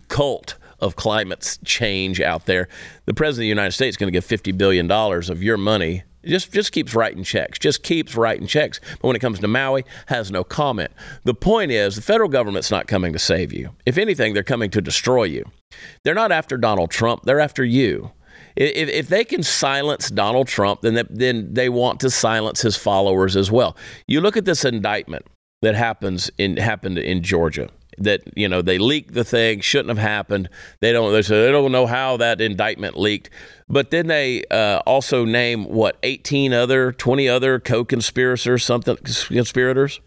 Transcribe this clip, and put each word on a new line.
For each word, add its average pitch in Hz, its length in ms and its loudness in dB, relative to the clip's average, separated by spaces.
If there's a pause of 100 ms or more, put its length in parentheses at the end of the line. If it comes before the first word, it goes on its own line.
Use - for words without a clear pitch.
cult - 480 -4 (240)
of 92 160 -2
climate 104 680 -4
change 95 560 -2
out 82 280 -2
there, 92 200 0 (380)
the - 80 -2
president 143 280 -2
of - 20 -2
the 104 60 0
United 101 240 0
States 127 200 0
is - 40 -12
gonna 101 120 -2
give 87 160 0
fifty 104 260 -2
billion 92 360 2
dollars 92 420 0
of 87 140 -6
your 110 140 2
money. 95 440 0 (220)
It 170 80 -6
just, 180 200 -4
just 208 220 -2
keeps 151 200 -2
writing 110 300 0
checks, - 340 -4
just - 260 0
keeps 165 340 -2
writing 113 300 0
checks. - 340 -2 (180)
But - 80 -2
when 127 80 2
it 107 40 -4
comes 110 200 -4
to 104 80 -2
Maui, 135 380 0 (220)
has 113 220 -4
no 92 140 -4
comment. 123 480 -2 (320)
The 127 100 0
point 196 380 0
is, 101 240 2
the 107 60 -10
federal 220 260 2
government's 110 420 0
not 101 180 0
coming 92 260 0
to 76 60 -4
save 85 340 0
you. 64 200 -10 (120)
If 127 120 2
anything, 143 360 0
they're 98 100 0
coming 113 280 -2
to 104 100 0
destroy 117 420 2
you. 67 220 -4 (580)
They're 147 100 2
not 208 200 2
after 151 240 -2
Donald 104 340 2
Trump. 117 320 0
They're 139 160 4
after 143 240 0
you. 117 480 2 (480)
I-, 127 40 6
if, 151 260 0
if 143 180 -2
they 196 160 2
can 269 180 -4
silence 139 680 -2
Donald 107 400 2
Trump, 101 320 0
then 113 140 2
they, 117 140 0
then 117 440 -2
they 127 160 0
want 123 320 0
to 135 80 2
silence 110 520 0
his 107 140 2
followers 95 640 2
as 98 120 2
well. 110 280 2 (280)
You 143 140 0
look 208 160 0
at 214 80 0
this 175 220 0
indictment 104 600 -4 (360)
that 110 140 2
happens 101 640 -4
in, 95 200 0
happened 98 400 -2
in 87 260 -2
Georgia. 82 460 -2 (300)
That, 101 220 0 (160)
you 104 100 0
know, 90 140 0
they 92 160 2
leaked 135 380 0
the 120 80 0
thing, 113 360 0
shouldn't - 300 0
have 117 80 -2
happened. 104 520 -2 (320)
They 113 100 4
don't, 113 220 2
they 110 100 6
say 107 180 4
they 123 100 6
don't 139 200 4
know 127 160 4
how 131 300 -2
that 117 220 0
indictment 104 560 -2
leaked. 104 360 -2 (360)
But 139 220 0
then 165 160 0
they, 143 460 -2
uh, 104 340 2
also 127 400 2
name, 117 400 0
what, 107 380 0
eighteen 135 500 0
other, 127 380 2
twenty 131 360 0
other 127 320 2
co-conspirators, 123 1040 0
something, 123 340 0
conspirators? 127 1080 0